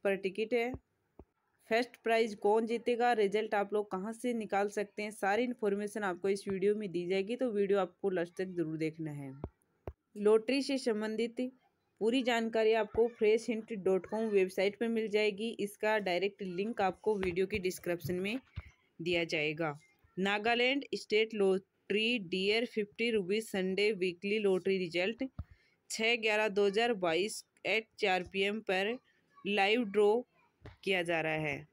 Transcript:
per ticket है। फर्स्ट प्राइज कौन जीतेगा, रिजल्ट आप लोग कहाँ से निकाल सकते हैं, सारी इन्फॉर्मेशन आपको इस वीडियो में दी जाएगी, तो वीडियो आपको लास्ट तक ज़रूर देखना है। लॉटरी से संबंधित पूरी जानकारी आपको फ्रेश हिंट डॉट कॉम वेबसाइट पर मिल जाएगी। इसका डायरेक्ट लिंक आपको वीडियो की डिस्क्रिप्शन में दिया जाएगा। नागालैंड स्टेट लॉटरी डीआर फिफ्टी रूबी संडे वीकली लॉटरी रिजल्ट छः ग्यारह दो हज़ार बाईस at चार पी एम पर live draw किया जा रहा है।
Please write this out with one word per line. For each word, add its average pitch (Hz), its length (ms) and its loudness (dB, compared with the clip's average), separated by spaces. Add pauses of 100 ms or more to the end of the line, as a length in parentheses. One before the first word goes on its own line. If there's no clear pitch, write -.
per 196 80 2 (100)
ticket 214 300 -2
है। 240 180 0 (960)
फर्स्ट 240 340 0
प्राइज 226 340 2
कौन 220 300 4
जीतेगा, 240 460 2
रिजल्ट 214 420 2
आप 202 180 0
लोग 208 180 0
कहाँ 196 220 -6
से 247 200 -4
निकाल 202 360 0
सकते 208 340 -6
हैं, 214 80 -6
सारी 214 320 0
इन्फॉर्मेशन 208 600 -2
आपको 185 260 -2
इस 196 180 -2
वीडियो 196 280 2
में 208 160 -6
दी 175 180 -4
जाएगी, 196 260 -2
तो 254 160 -2
वीडियो 202 280 2
आपको 185 300 -2
लास्ट 175 280 -2
तक 185 200 -6
ज़रूर 160 200 -2
देखना 156 340 -4
है। 143 200 -10 (880)
लॉटरी 220 440 4
से 269 160 -2
संबंधित 220 600 -2 (600)
पूरी 233 220 2
जानकारी 226 580 2
आपको 220 320 2
फ्रेश 226 360 2
हिंट 226 240 -4 (100)
डॉट 185 260 2
कॉम 220 220 -2
वेबसाइट 196 480 2
पर 233 100 0
मिल 220 200 -2
जाएगी। 214 520 0
इसका 214 400 0
डायरेक्ट 185 420 -2
लिंक 202 380 -4
आपको 196 380 0
वीडियो 185 280 0
की 202 140 -4
डिस्क्रिप्शन 180 580 -4
में 208 180 -4 (640)
दिया 170 260 0
जाएगा। 156 520 -2 (400)
नागालैंड 233 680 0 (100)
स्टेट 220 400 0
लॉटरी 202 840 0 (120)
डीआर 202 380 2
फिफ्टी 226 440 -2
रूबी 208 300 0
संडे 196 520 0
वीकली 190 460 -2
लॉटरी 190 380 2
रिजल्ट 185 460 -2 (640)
छः 226 320 0
ग्यारह 214 280 2
दो 202 160 2
हज़ार 226 300 2
बाईस 180 480 -2 (240)
at 220 180 0 (140)
चार 185 240 2 (100)
पी 190 100 -2
एम 208 180 0
पर 196 300 0 (540)
live 214 400 2
draw 208 240 4 (720)
किया 190 200 0
जा 170 180 0
रहा 156 120 0
है। 151 400 -4